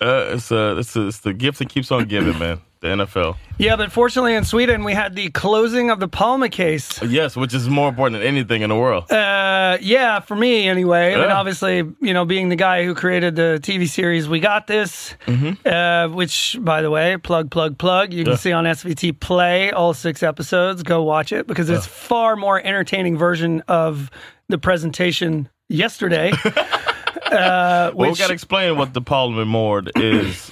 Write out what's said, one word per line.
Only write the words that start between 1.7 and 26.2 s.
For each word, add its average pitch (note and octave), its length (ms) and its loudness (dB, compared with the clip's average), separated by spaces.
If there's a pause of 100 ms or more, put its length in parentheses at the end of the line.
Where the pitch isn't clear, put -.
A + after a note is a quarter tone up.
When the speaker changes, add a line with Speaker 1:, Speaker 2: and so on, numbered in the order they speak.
Speaker 1:
on A#2+ 140 2
giving, G2+ 340 0
man. E2+ 220 -4 (200)
The E2+ 60 -4
N G2 140 0
F G2 160 -6
L. E2+ 180 0 (220)
Speaker 2:
Yeah, G#3+ 180 2
but G#3 160 -2
fortunately A#3+ 440 2
in G#3 100 0
Sweden, A#3 400 0
we G3+ 80 -2
had G3+ 200 -2
the F#3+ 180 -6
closing A3+ 600 2
of G#3 80 -2
the F#3 80 -2
Palme B3 420 0
case. - 540 -4
Speaker 1:
Yes, B2+ 320 0
which B2 180 -2
is B2 140 -2
more C#3+ 220 2
important A#2+ 320 0
than A2+ 40 2
anything A#2+ 360 0
in G#2+ 80 2
the G#2+ 80 2
world. A#2 340 0
Speaker 2:
Uh, F#3+ 680 2
yeah, A3 400 2
for - 160 -10
me A3+ 280 4
anyway. F3+ 480 4
I - 40 0
mean, E3 100 4
Speaker 1:
Yeah. G3 100 2
Speaker 2:
obviously, F#3+ 420 -2 (200)
you G3+ 140 0
know, F3+ 100 2
being F#3 240 0
the F3+ 80 2
guy F3+ 300 2
who F3 100 -2
created F3 400 0
the D#3+ 260 2
T G3 160 -4
V F3+ 80 0
series E3 440 0
We D#3+ 100 0
Got G#3 280 0
This, - 460 -4 (140)
Speaker 1:
Mm-hmm. D3 400 -2
Speaker 2:
uh, E3+ 480 0
which, F3+ 460 -4
by D#3+ 200 0
the D#3 80 0
way, E3 280 0
plug, E3 340 -2
plug, D#3+ 260 -2
plug, F#3 360 0
you E3+ 100 -2
can D#3 80 2
Speaker 1:
Yeah. A#2+ 60 2
Speaker 2:
see F3+ 160 -2
on E3 120 2
S E3 180 -2
V E3+ 120 -4
T E3+ 160 -2
Play, F3+ 600 2
all E3+ 220 2
six E3 300 -4
episodes. F3 580 0
Go E3 220 0
watch D#3 300 0
it G#3+ 140 -4
because E3+ 220 -2
it's E3+ 160 0
Speaker 1:
Yeah. - 60 -16
Speaker 2:
far A3+ 460 0
more G3 280 0
entertaining F#3+ 520 0
version E3 500 0
of D#3+ 420 0 (380)
the F3+ 100 -2
presentation E3 920 -2 (180)
yesterday. F3 720 0